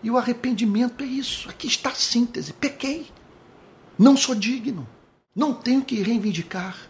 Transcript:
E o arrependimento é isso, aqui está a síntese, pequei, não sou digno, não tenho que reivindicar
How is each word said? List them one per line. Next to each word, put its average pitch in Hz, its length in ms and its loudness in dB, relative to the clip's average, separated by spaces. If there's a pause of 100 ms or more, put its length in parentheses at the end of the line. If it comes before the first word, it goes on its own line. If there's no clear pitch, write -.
E 226 80 -2
o 240 60 2
arrependimento 233 840 0
é 277 40 -6
isso, 262 420 -6
aqui - 180 -10
está 262 240 -2
a - 40 -8
síntese, 233 580 -2
pequei, 285 560 -4 (920)
não 269 180 10
sou 262 180 0
digno, 214 520 -4 (480)
não 269 180 0
tenho 262 320 0
que 226 180 -4
reivindicar 190 720 -2 (140)